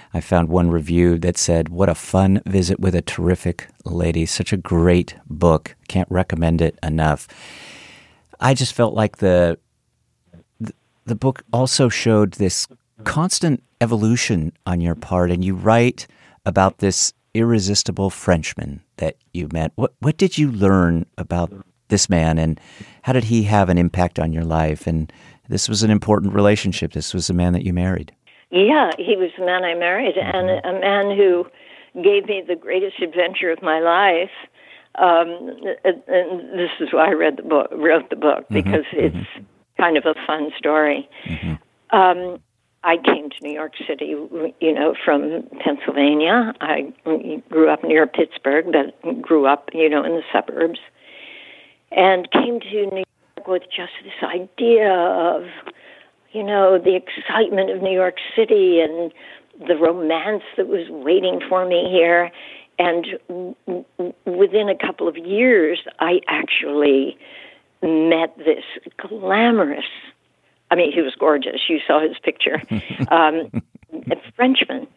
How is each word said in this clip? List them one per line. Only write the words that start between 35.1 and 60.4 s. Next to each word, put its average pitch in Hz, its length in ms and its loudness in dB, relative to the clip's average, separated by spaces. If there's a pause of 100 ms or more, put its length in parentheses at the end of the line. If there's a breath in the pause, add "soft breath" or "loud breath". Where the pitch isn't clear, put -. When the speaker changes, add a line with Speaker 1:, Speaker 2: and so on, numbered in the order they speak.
Speaker 2:
and, 185 220 0
and 180 520 -4
this 175 200 -4
is 156 140 -6
why 160 160 2
I 202 60 0
read 156 240 0
the - 40 -14
book, 147 300 0
wrote 156 380 0
the - 60 -6
book, - 320 0
Speaker 1:
Mm-hmm. 107 60 -6
Speaker 2:
because 101 380 0
it's 120 240 -2
Speaker 1:
Mm-hmm. - 260 -14 (340)
Speaker 2:
kind 170 200 2
of 143 100 0
a 156 80 0 (100)
fun 156 320 -4
story. 147 520 0 (180)
Speaker 1:
Mm-hmm. - 720 -6
Speaker 2:
Um, 180 420 2 (460)
I 175 120 2
came - 340 -2
to - 120 -18
New 147 100 -10
York 151 220 -10 (120)
City, 151 200 -6 (540)
you 160 140 2
know, 147 200 0 (100)
from 151 400 0 (160)
Pennsylvania. 151 1000 0
I 147 320 -4 (560)
grew 156 220 4
up 151 140 -2
near 156 240 4
Pittsburgh, 156 640 -2
but 165 500 -2
grew 151 240 2
up, 143 260 0
you 160 160 2
know, 147 140 0
in 165 100 -4
the 165 100 -4 (100)
suburbs. - 480 -2 (1120 loud breath)
And 185 400 2
came 240 260 0
to 202 280 -4
New 190 180 -6 (320)
York - 100 -16
with 185 180 -2
just - 280 -10 (100)
this - 260 -10
idea 214 640 2
of, 175 540 0 (880 loud breath)
you 220 100 -8
know, 196 360 4
the 185 180 2
excitement 190 720 -2
of 190 120 -6
New 190 100 -2
York 185 240 0 (180)
City 202 460 4
and 165 320 -2 (560 loud breath)
the 170 80 2
romance 170 640 0 (140)